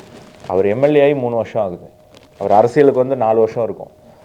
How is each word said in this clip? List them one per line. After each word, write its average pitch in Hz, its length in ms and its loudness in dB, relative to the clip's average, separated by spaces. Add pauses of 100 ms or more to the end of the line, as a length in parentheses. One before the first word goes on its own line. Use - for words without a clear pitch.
(480)
அவர் 95 180 0
எம் 110 180 0
எல் 151 120 2
ஏ 143 80 4
ஆகி 143 120 2
மூணு 120 200 -6
வருஷம் 110 280 -4
ஆகுது, 87 260 -10 (500)
அவர் 101 120 -4
அரசியலுக்கு 120 480 4
வந்து 131 160 -2
நாலு 113 240 0
வருஷம் 110 240 -2
இருக்கும், - 280 -10 (340)